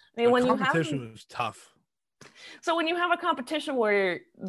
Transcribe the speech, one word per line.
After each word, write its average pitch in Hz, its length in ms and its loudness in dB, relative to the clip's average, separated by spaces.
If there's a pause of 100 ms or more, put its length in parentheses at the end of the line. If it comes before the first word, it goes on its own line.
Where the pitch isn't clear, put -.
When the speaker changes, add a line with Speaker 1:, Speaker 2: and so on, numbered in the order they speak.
(140)
Speaker 1:
I 226 60 -6
mean, 233 60 4
Speaker 2:
The 240 60 6
Speaker 1:
when 247 140 4
you 247 100 4
have 269 160 0
Speaker 2:
competition 139 400 -2
was 110 120 -20
tough. - 460 -8 (920)
Speaker 1:
So 330 160 -2
when 330 100 0
you 339 100 -2
have 349 160 0
a 349 40 0
competition 311 600 -4
where 202 440 2 (280)